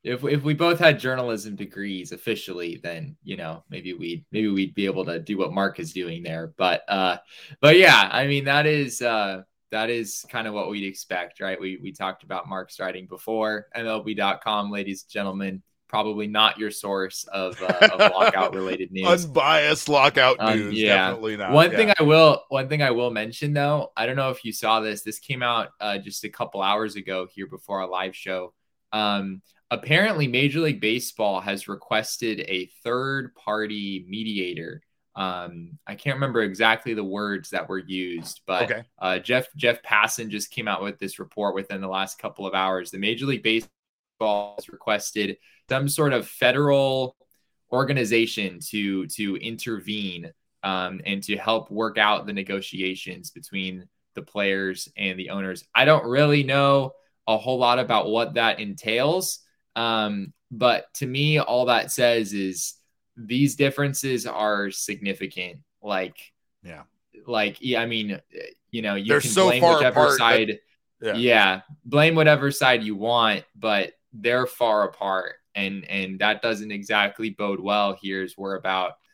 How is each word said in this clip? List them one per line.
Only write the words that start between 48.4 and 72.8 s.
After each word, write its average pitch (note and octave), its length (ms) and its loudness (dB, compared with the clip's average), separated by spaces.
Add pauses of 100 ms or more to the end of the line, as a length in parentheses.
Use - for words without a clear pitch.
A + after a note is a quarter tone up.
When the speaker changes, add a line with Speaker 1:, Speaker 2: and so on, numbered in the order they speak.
Speaker 1:
to, G2 380 -2
to G2 280 -6
intervene, G#2 960 -8 (320)
um, F#2 420 -4
and G2 180 -4
to G#2 120 -4
help A2 360 -2
work A2 260 -4
out G#2 280 4
the G#2 80 -8
negotiations F#2+ 960 -6
between F#2 580 -10 (240)
the - 80 -12
players G2 760 -2
and F#2+ 240 -4
the F#2 120 -10
owners. F#2+ 340 -8 (100)
I B2+ 80 8
don't D3 220 6
really C#3+ 380 4
know C#3 500 2 (340)
a A2 100 2
whole B2+ 200 -2
lot B2 220 4
about G#2+ 300 2
what A2+ 260 0
that A2+ 260 2
entails, A#2+ 800 -2 (360)
um, G#2+ 560 -2 (180)
but A#2+ 460 0
to C#3 100 -6
me, C#3+ 340 2
all B2 260 2
that A#2+ 260 2
says A#2 420 2
is F#2+ 420 -6 (420)
these B2+ 380 0
differences C#3 720 0
are G#2 460 -2
significant. F#2+ 880 -8 (220)
Like, F#2 360 -4 (460)
Speaker 2:
Yeah. D#2+ 200 -18 (420)
Speaker 1:
like, A2 360 -2
yeah, A#2+ 200 -2
I A#2 40 -2
mean, G#2+ 340 -4 (520)
you A#2 100 -6
know, G#2 140 -2
you G2 120 -4
Speaker 2:
They're C#3+ 140 4
Speaker 1:
can B2 80 -2
Speaker 2:
so F#3 180 4
Speaker 1:
blame C3 140 4
Speaker 2:
far E3+ 160 8
Speaker 1:
whichever B2+ 220 4
Speaker 2:
apart D3 120 6
that C3 60 2
Speaker 1:
side. A2+ 420 4 (420)
Speaker 2:
Yeah. A2 140 -2
Speaker 1:
Yeah, G#2+ 460 6 (240)
blame D3+ 300 4
whatever D3 360 6
side B2+ 320 4